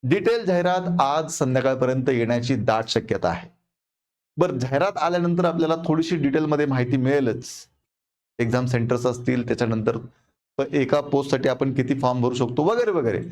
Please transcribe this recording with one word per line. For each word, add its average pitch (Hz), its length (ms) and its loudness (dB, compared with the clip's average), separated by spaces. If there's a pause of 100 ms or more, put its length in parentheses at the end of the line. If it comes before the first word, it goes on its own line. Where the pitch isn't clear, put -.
डिटेल 202 420 2
जाहिरात 180 560 0
आज 156 320 2
संध्याकाळपर्यंत 131 760 0
येण्याची 120 480 0
दाट 110 320 0
शक्यता 101 400 -2
आहे. 85 200 -4 (880)
बरं, 151 220 0
जाहिरात 139 400 0
आल्यानंतर 175 460 0
आपल्याला 165 320 2 (100)
थोडीशी 165 300 0
डिटेलमध्ये 147 500 0
माहिती 127 300 0
मिळेलच. 131 520 0 (880)
एक्झाम 120 280 0
सेंटर्स 123 400 0
असतील, 123 420 -2
त्याच्यानंतर 113 500 0 (600)
प-, 139 140 -2
एका 147 280 2
पोस्टसाठी 139 480 0
आपण 131 260 0
किती 135 240 -2
फॉर्म 127 220 0
भरू 123 140 0
शकतो 123 280 -2
वगैरे 226 280 2
वगैरे. 120 420 0